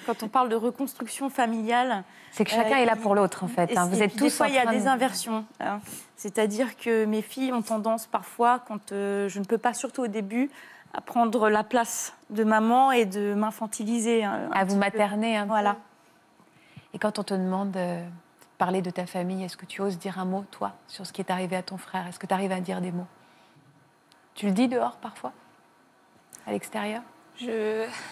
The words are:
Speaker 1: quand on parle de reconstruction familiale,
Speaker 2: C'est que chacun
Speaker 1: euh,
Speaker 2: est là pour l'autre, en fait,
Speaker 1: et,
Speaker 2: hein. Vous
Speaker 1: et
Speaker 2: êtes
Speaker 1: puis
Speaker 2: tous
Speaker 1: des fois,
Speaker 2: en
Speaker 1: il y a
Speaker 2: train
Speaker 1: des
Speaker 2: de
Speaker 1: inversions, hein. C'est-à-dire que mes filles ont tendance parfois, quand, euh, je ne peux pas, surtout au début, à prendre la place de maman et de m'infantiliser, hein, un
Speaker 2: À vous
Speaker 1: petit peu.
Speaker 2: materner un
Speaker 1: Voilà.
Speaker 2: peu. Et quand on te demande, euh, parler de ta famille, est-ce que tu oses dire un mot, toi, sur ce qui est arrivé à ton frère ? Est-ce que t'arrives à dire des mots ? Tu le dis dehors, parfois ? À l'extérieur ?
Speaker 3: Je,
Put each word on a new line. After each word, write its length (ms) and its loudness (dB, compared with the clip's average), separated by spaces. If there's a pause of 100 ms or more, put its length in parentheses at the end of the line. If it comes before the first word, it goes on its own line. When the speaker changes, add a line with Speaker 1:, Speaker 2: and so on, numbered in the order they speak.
Speaker 1:
quand 180 -2
on 60 -6
parle 180 4
de 80 0
reconstruction 760 -4
familiale, 720 0 (280)
Speaker 2:
C'est 140 0
que 60 -4
chacun 260 4
Speaker 1:
euh, 40 6
Speaker 2:
est 40 6
là 100 4
pour 200 2
l'autre, 280 2
en 40 -4
fait, 240 0
Speaker 1:
et, 60 2
Speaker 2:
hein. 100 4
Vous 120 2
Speaker 1:
et 40 6
Speaker 2:
êtes 80 2
Speaker 1:
puis 80 -8
Speaker 2:
tous 60 4
Speaker 1:
des 40 6
fois, 160 2
Speaker 2:
en 40 4
Speaker 1:
il 60 0
y 40 6
a 40 4
Speaker 2:
train 80 2
Speaker 1:
des 120 2
Speaker 2:
de 40 2
Speaker 1:
inversions, 580 0 (140)
hein. 220 -4 (340)
C'est-à-dire 600 -2
que 280 2
mes 180 0
filles 280 -4
ont 120 0
tendance 420 0
parfois, 600 2
quand, 260 -10
euh, 360 0
je 100 -8
ne 60 0
peux 120 2
pas, 160 2
surtout 300 -6
au 40 -2
début, 420 -2 (440)
à 80 -8
prendre 480 2
la 140 4
place 500 -2 (160)
de 140 0
maman 480 6
et 140 6
de 280 -2
m'infantiliser, 920 0
hein, 280 -2
un 0 -
Speaker 2:
À 120 2
vous 40 0
Speaker 1:
petit 80 0
peu. 40 4
Speaker 2:
materner 560 0
un 120 0
Speaker 1:
Voilà. 260 2
Speaker 2:
peu. 60 -6 (1120)
Et 60 -10
quand 180 0
on 60 -4
te 100 -4
demande, 420 -2
euh, 300 -4 (540)
parler 240 4
de 80 -4
ta 160 -4
famille, 360 -4
est-ce 140 -10
que 80 -18
tu 160 -8
oses 160 0
dire 220 -6
un 60 -2
mot, 260 -2
toi, 220 -6 (140)
sur 200 -14
ce 60 -16
qui 80 -8
est 100 -4
arrivé 240 -2
à 80 -2
ton 140 -10
frère ? 300 -6
Est-ce 120 -14
que 80 -12
t'arrives 240 0
à 100 -2
dire 180 -4
des 120 -4
mots ? 160 -6 (1300)
Tu 100 -6
le 60 2
dis 160 4
dehors, 300 -2
parfois ? 340 -12 (1120)
À 60 -6
l'extérieur ? 500 -6 (380)
Speaker 3:
Je, 480 -4 (240)